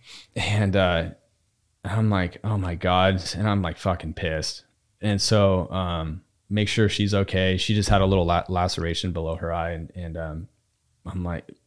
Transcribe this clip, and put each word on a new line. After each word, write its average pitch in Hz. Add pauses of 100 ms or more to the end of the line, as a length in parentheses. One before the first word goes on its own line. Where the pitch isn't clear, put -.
(360)
And, 101
uh, 87 (760)
I'm 107
like, 92
"Oh 107
my 87
God." 92 (160)
And 104
I'm, 101
like, 82
fucking 85
pissed. 78 (380)
And 101
so, 98
um, 87 (280)
make 104
sure 107
she's 104
okay. 95
She 104
just 104
had 98
a 95
little 95
la-, 85
laceration 90
below 82
her 85
eye. 82
And, 82
and, 82
um, 80 (580)
I'm 90
like, 87 (180)